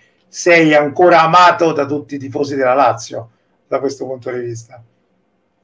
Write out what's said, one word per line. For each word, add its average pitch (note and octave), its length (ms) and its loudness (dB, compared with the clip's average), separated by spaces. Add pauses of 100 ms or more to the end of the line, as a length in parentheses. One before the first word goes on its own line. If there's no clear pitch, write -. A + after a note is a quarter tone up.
(280)
sei E3 460 2
ancora D#3+ 480 4
amato E3+ 520 4
da C#3+ 120 -2
tutti C#3+ 300 -8
i - 20 -8
tifosi C#3 380 -6
della C3 180 0
Lazio, B2 560 -2 (380)
da C#3 120 -4
questo C3+ 260 -6
punto B2+ 260 -12
di B2 80 -8
vista. A#2+ 420 -14 (840)